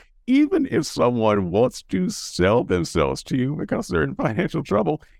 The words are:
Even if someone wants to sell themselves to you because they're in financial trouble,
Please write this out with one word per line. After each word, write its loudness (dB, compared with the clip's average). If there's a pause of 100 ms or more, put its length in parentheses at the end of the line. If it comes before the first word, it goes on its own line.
(260)
Even 2
if 0
someone 2
wants 0
to -2
sell 0
themselves 0
to -4
you -2
because -4
they're 0
in -2
financial -2
trouble, -2 (200)